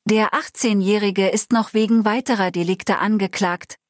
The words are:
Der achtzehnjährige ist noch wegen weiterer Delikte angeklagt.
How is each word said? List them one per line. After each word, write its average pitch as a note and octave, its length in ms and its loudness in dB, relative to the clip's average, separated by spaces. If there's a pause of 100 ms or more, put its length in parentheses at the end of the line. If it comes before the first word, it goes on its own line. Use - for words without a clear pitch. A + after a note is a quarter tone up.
Der G#3+ 280 2
achtzehnjährige G3+ 960 0
ist - 240 -2
noch A3+ 200 0
wegen A3 320 2
weiterer G#3+ 460 0
Delikte F3+ 460 -2
angeklagt. G3 800 -2 (140)